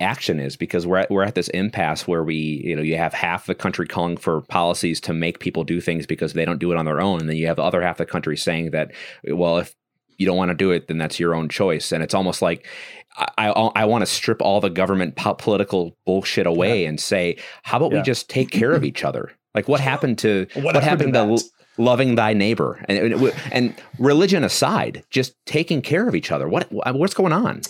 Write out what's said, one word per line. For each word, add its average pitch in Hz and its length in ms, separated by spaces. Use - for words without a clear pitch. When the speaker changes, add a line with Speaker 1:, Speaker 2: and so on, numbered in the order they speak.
Speaker 1:
action 95 400
is, 69 160
because 87 300
we're 90 120
at, - 120
we're 98 120
at 104 120
this 87 140
impasse 92 600
where 82 160
we, 78 400
you 85 100
know, 76 60
you 78 160
have 82 160
half 87 320
the 92 100
country 90 320
calling 87 300
for 80 260
policies 85 600
to 87 100
make 82 260
people - 260
do 85 180
things 82 240
because 80 260
they 80 140
don't 82 120
do 85 140
it 82 60
on 80 80
their 76 140
own, 92 200
and 78 80
then 80 80
you 80 100
have 82 100
the 76 60
other 87 200
half 87 180
of - 60
the - 40
country 78 280
saying 82 320
that, 78 220
well, 85 300
if - 180
you 92 80
don't 90 140
wanna 90 160
do 95 160
it, 85 180
then 80 80
that's 80 240
your 85 140
own 80 160
choice. 87 420
And 85 100
it's 92 120
almost 95 260
like 85 260
I, - 320
I, - 0
I 110 340
wanna 107 220
strip - 340
all 98 220
the 98 80
government 92 460
po-, 101 180
political 98 600
bullshit 95 400
away 87 380
Speaker 2:
Yeah. 80 40
Speaker 1:
and 76 100
say, 90 380
"How - 120
about 147 140
we - 80
Speaker 2:
Yeah. 143 40
Speaker 1:
just 127 280
take - 200
care 214 220
of 160 100
each 71 220
other?" 64 260
Like, 107 140
what 139 120
happened 135 380
to, 98 320
Speaker 2:
<laughs> - 40
What 139 100
Speaker 1:
what 160 180
Speaker 2:
happened - 20
Speaker 1:
happened 147 300
Speaker 2:
to 120 60
Speaker 1:
to 104 60
Speaker 2:
that? 117 160
Speaker 1:
l-, 117 60
loving 123 300
thy 110 200
neighbor? 98 540
And, 101 240
and, 127 200
and 123 220
religion 151 460
aside, - 680
just 147 240
taking 160 360
care 202 260
of 135 60
each 80 180
other. 71 160
What, 156 220
what's 139 440
going 185 180
on? 214 380